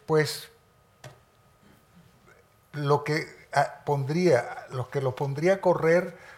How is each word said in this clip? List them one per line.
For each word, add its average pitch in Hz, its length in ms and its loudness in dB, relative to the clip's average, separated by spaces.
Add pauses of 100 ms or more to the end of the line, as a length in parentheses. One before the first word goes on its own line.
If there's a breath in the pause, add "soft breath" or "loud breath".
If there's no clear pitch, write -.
pues, 156 440 0 (2250)
lo 147 300 0
que, - 480 -6
ah, - 320 0
pondría, 143 840 0
los 127 200 -8
que 143 120 -4
los 131 140 -2
pondría 151 400 0
a 190 60 -4
correr 165 760 0